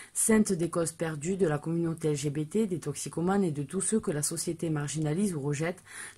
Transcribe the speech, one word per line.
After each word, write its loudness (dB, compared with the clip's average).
Sainte 6
des 0
causes 0
perdues, -2
de 4
la 2
communauté 0
L 2
G -2
B -2
T, 2
des -2
toxicomanes 0
et 2
de -2
tous -4
ceux 2
que -2
la -2
société -2
marginalise 0
ou -4
rejette, -2